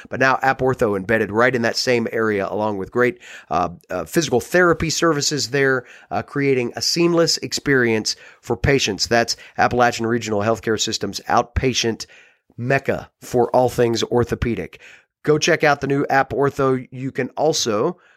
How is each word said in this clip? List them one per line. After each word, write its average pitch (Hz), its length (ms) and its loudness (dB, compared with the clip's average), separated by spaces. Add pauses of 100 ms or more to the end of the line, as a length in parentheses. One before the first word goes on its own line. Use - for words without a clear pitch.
(100)
But 120 100 -6
now 131 220 2
App 131 160 2
Ortho 127 400 0
embedded 104 320 0
right 120 240 2
in 117 80 -2
that 110 140 0
same 120 360 0
area, 107 380 0
along 104 260 -2
with 95 140 -8
great, 123 320 0 (260)
uh, 85 220 0 (180)
uh, 87 160 -4
physical 127 360 0
therapy 170 500 2
services 147 600 0
there, 135 360 0 (240)
uh, 101 120 -4
creating 135 540 0
a 113 60 -8
seamless 170 560 2
experience 120 800 0 (240)
for 117 160 -4
patients. 123 500 0
That's 117 300 0 (220)
Appalachian 117 480 2
Regional 110 340 -2
Healthcare 107 400 0
System's 104 480 -6
outpatient 113 800 0 (500)
mecca 123 540 -2 (100)
for - 340 0
all 127 140 4
things 117 360 0
orthopedic. 113 760 -2 (420)
Go 151 160 2
check 156 240 2
out 147 200 2
the 139 40 -4
new 139 220 0
App 135 220 2
Ortho. 135 600 0
You 127 220 -8
can 127 180 -4
also 139 680 -2 (160)